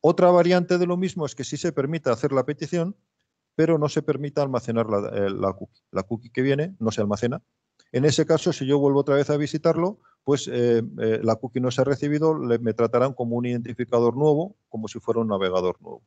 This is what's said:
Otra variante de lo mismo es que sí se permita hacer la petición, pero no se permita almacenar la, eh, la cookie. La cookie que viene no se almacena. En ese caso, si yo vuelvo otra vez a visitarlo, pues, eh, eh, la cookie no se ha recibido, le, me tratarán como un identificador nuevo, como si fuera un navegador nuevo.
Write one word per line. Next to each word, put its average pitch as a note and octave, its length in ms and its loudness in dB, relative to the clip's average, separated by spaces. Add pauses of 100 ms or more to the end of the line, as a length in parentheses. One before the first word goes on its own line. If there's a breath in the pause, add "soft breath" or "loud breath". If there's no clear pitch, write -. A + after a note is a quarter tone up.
Otra F3+ 300 6
variante F3+ 480 4
de F3 80 2
lo F3+ 100 -2
mismo F3+ 300 -4
es - 80 -8
que C3+ 80 -8
sí C#3+ 140 -8
se E3 160 -4
permita C#3+ 380 -2
hacer B2 200 0
la C3 140 0
petición, E3 500 -4 (600)
pero D#3+ 220 2
no D3 120 0
se D3+ 120 -2
permita D3 400 -4
almacenar A#2 480 -2
la, G2+ 200 0
eh, G2 200 -2
la G2 220 -2
cookie. - 300 -14 (100)
La G2 120 -4
cookie A2+ 280 -8
que C3 100 -4
viene C#3+ 380 0
no A2+ 120 0
se A2 100 -4
almacena. G#2 420 -2 (480 soft breath)
En B2+ 140 0
ese D3+ 200 2
caso, D#3+ 280 0
si C3+ 120 -4
yo C#3 140 2
vuelvo C#3 200 4
otra C#3 160 2
vez C#3+ 140 2
a D3 60 2
visitarlo, D#3+ 640 -2 (240 soft breath)
pues, C#3 240 0
eh, A#2+ 340 2 (200)
eh, A2 220 0
la A2 120 2
cookie B2+ 240 -6
no B2 120 0
se C3 100 -2
ha - 20 4
recibido, D3+ 540 0
le, A#2+ 220 0
me A2+ 140 -2
tratarán A#2+ 400 2
como A#2+ 220 -4
un B2 120 -4
identificador A#2+ 680 0
nuevo, D3+ 400 0 (140)
como A2 180 -8
si A#2 140 -12
fuera A#2 180 -2
un A2+ 80 -2
navegador F#2 540 0
nuevo. - 260 -18